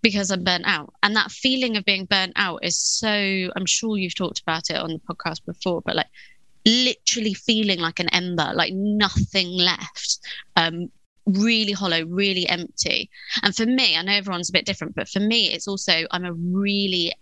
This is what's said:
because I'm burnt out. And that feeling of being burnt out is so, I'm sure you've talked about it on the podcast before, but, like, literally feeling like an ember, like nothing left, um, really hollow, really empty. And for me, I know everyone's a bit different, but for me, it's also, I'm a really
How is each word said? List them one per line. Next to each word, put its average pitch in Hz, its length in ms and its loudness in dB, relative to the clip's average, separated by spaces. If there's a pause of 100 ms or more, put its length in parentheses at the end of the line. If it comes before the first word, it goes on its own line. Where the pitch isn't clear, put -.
because 202 300 2
I'm 185 140 -2
burnt 180 200 0
out. 160 280 -2 (100)
And 208 120 2
that 214 160 0
feeling 254 440 0
of 202 80 -2
being 190 220 0
burnt 185 320 2
out 185 260 0
is 170 140 -2
so, - 320 0
I'm 190 560 0
sure 214 320 0
you've 185 180 -2
talked - 240 -4
about 165 300 -2
it - 80 -2
on 165 160 -4
the 160 60 -6
podcast - 460 -8
before, 175 360 -4
but, - 140 -4
like, - 120 0 (580)
literally 233 680 2
feeling 208 460 0
like 165 200 -2
an 175 100 0
ember, 175 440 0
like 165 200 0
nothing 196 760 0
left, 180 680 -2 (360)
um, 170 340 0 (360)
really 208 480 2
hollow, 175 320 0
really 185 420 2
empty. - 640 -2 (340)
And 202 100 2
for 226 120 0
me, 233 320 2
I 165 60 -2
know 196 100 0
everyone's 190 360 -2
a 185 40 -14
bit 175 120 2
different, - 300 -6
but - 140 -6
for - 100 -2
me, 214 320 2
it's - 160 -6
also, 185 440 0
I'm 180 140 -4
a 175 80 -6
really 185 880 0